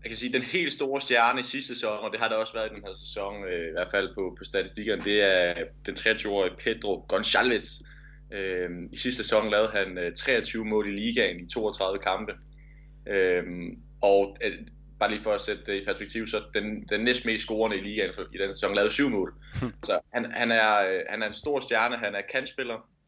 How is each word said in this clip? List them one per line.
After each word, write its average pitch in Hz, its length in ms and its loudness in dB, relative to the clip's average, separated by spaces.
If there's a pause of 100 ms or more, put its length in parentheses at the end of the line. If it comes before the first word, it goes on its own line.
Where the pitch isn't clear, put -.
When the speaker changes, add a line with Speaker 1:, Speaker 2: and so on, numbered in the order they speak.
Speaker 1:
jeg 113 80 -10
kan 113 60 -6
sige, 120 160 -4
den 127 100 2
helt 160 300 0
store 139 280 0
stjerne 123 400 4
i - 20 -4
sidste 131 320 -6
sæson, 107 260 -2
og 107 120 -4
det 110 80 -4
har 113 80 2
der 113 80 0
også 110 160 -2
været 110 200 -4
i - 20 -14
den 101 120 -14
her 95 80 -12
sæson, 101 500 -8
øh, 85 240 -4
i 80 40 -8
hvert 90 180 -2
fald 95 240 0
på, 92 240 -4
på 92 60 -14
statistikkerne, 98 600 -4
det 101 200 4
er 90 300 4 (320)
den 92 100 -6
treogtyve-årige 101 600 0
Pedro 107 560 -2
Gonçalves. 110 760 2 (460)
Øhm, 90 600 -4
i - 40 -8
sidste 123 260 -2
sæson 107 280 4
lavede 107 220 4
han, 95 260 -2
øh, 87 160 -2
treogtyve 113 500 0
mål 107 240 2
i 101 80 -4
ligaen 104 480 0
i 85 40 -16
toogtredive 98 500 -2
kampe. 98 340 -2 (760)
Øhm, 90 720 0 (220)
og, 98 440 6
øh, 101 80 0 (460)
bare 104 120 4
lige 104 120 -4
for 107 100 0
at 101 80 0
sætte 104 260 -4
det 98 160 -2
i - 20 -12
perspektiv, 104 420 -4
så 107 160 -2 (120)
den, 107 340 -4
den 104 120 0
næstmest 117 420 0
scorende 110 360 0
i - 20 -2
ligaen 101 340 -2
for, 98 80 -8 (120)
i 92 40 -10
den 98 140 -2
sæson 95 220 -2
lavede 101 160 4
syv 139 200 4
mål. 98 240 0 (260)
Speaker 2:
Hmm. 123 120 -2 (120)
Speaker 1:
Så 95 160 2 (120)
han, 117 200 -2
han 117 180 0
er, 110 260 6
øh, 95 320 4
han 107 140 -4
er 110 40 -2
en 104 60 -4
stor 143 280 -2
stjerne, 120 360 2
han 104 180 -2
er 101 80 -4 (100)
kantspiller. 127 560 -4 (200)